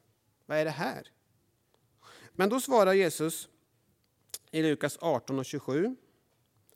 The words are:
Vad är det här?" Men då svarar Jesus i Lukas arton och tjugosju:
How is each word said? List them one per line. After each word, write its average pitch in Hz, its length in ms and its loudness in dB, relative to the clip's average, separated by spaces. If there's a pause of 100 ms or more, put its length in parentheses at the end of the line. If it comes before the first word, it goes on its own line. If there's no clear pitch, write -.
(460)
Vad 151 120 -4
är 156 80 2
det 156 60 -4
här?" 160 400 -8 (1200)
Men 190 180 0
då 254 100 0
svarar 220 340 4
Jesus 165 560 0 (1040)
i 160 100 -2
Lukas 151 360 0
arton 139 420 -2
och 131 60 -6
tjugosju: 156 500 -2 (800)